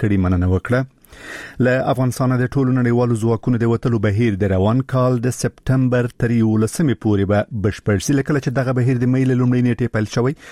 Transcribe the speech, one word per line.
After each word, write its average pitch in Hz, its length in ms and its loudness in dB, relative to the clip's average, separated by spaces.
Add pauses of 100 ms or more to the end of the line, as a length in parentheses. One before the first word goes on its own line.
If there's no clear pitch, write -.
کړي 101 240 2
مننه 90 260 2
وکړه. 123 320 0 (800)
له 123 80 2 (160)
افغانستانه 127 480 0
د 123 160 0
ټولو 131 240 2
نړیوالو 120 420 2
ځواکونو 113 400 0
د 117 100 2
وتلو 117 360 0
بهیر 107 360 2
د 98 100 2
روان 107 300 2 (100)
کال 127 300 2
د 123 140 -2
سپتمبر 127 720 0 (160)
تر 120 100 0
یولسمې 110 720 0
پورې 101 260 2
به 104 80 2 (240)
بشپړ 101 420 -2
شي. 143 140 0
له 135 100 -2
کله 143 160 -2
چې 127 140 -4
دغه 131 220 -2
بهیر 123 200 0
د 123 120 0
مې 131 180 2
له 127 80 2
لومړۍ 123 280 2
نیټې 120 300 0
پیل 110 180 -2
شوی، 127 220 -2 (160)